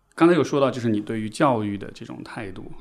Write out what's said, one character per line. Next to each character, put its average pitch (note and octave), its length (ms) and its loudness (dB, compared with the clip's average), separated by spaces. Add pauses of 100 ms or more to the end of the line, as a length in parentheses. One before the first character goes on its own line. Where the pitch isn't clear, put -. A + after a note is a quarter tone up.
(140)
刚 E3 140 6
才 F3+ 60 6
有 C#3+ 100 4
说 C#3+ 160 0
到 C3 100 6
就 B2+ 80 -6
是 A#2 120 0
你 G#2 100 2
对 A2 220 -4
于 G#2+ 80 -6
教 A#2+ 340 2
育 G2+ 140 -4
的 - 160 -10
这 - 100 -16
种 B2+ 180 -14
态 G#2 280 -10
度， G#2+ 200 -12 (100)